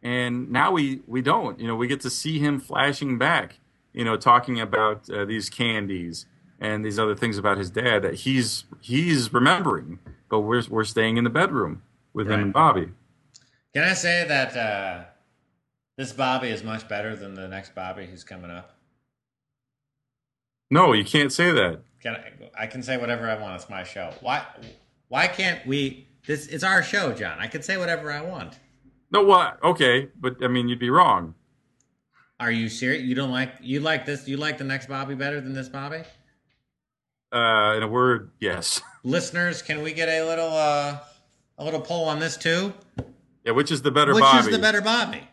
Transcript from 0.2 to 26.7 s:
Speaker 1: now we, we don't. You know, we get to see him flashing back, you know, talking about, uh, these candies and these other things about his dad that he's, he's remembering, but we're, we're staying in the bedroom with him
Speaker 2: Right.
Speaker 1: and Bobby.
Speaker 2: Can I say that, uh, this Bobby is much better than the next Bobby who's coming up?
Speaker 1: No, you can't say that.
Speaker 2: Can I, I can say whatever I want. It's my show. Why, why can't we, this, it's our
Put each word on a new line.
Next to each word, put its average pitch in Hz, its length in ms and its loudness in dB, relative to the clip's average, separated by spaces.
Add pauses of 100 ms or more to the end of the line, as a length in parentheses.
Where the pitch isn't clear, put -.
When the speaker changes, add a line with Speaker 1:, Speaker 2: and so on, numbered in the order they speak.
Speaker 1:
now 135 200 2
we, 139 360 0
we 127 160 -4
don't. 147 360 0
You 117 80 -8
know, 117 100 -2
we 120 120 -2
get 135 140 -2
to 127 80 -6
see 156 280 -4
him 143 220 0
flashing 139 580 -2
back, 131 400 0 (340)
you 120 120 -4
know, 113 120 0
talking 120 440 4
about, 107 480 -2
uh, 104 160 -4
these 107 240 -6
candies 98 800 -4 (320)
and 107 260 -4
these 104 140 -4
other 107 160 2
things 113 240 -2
about 98 200 2
his 92 120 -6
dad 113 320 2
that - 120 -2
he's, 127 500 -2 (160)
he's 135 520 0
remembering, 120 680 2 (300)
but 107 120 2
we're, 117 280 0
we're 110 160 0
staying 113 320 0
in 117 80 2
the 120 60 2
bedroom 139 520 0 (300)
with 110 140 -4
him 107 60 -2
Speaker 2:
Right. 104 100 2
Speaker 1:
and 101 100 -2
Bobby. 117 360 4 (880)
Speaker 2:
Can 147 100 0
I 185 80 2
say 175 340 0
that, 131 300 0
uh, 98 480 -4 (920)
this 127 160 -10
Bobby 127 360 -2
is 104 160 -6
much 110 240 -10
better 107 260 -6
than 98 200 -16
the 95 140 -14
next 95 260 -14
Bobby 95 320 -12
who's 87 180 -20
coming 87 260 -18
up? 90 240 -18 (2000)
Speaker 1:
No, 156 220 8
you 104 120 4
can't 143 280 2
say 175 200 2
that. 92 300 2 (200)
Speaker 2:
Can 113 140 -8
I, - 480 -16
I - 20 -10
can 127 160 -12
say 131 140 -4
whatever 117 340 -4
I 110 80 -2
want. 101 220 -10
It's - 100 -20
my 95 140 -10
show. 90 360 -12
Why, 123 240 -2 (640)
why 147 180 0
can't 180 400 -4
we, 135 420 -4 (180)
this, 147 220 -4
it's 160 160 -8
our 190 180 2